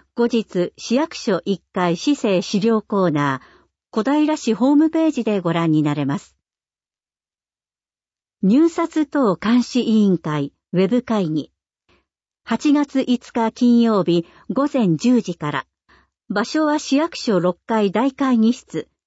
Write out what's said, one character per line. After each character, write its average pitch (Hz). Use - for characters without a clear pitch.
後 240
日、 202
市 -
役 302
所 190
一 196
階 175
市 -
政 208
資 -
料 220
コ 190
ー 170
ナ 143
ー、 -
小 214
平 302
市 226
ホ 247
ー 294
ム 311
ペ 320
ー -
ジ 247
で 208
ご 175
覧 170
に 156
な 147
れ 147
ま 143
す。 -
入 262
札 320
等 247
監 240
視 240
委 -
員 185
会、 151
ウ 175
ェ 190
ブ 247
会 202
議。 151
八 277
月 285
五 -
日 226
金 240
曜 220
日、 170
午 269
前 196
十 240
時 175
か 147
ら。 139
場 202
所 311
は 302
市 -
役 320
所 202
六 175
階 214
大 262
会 262
議 220
室。 -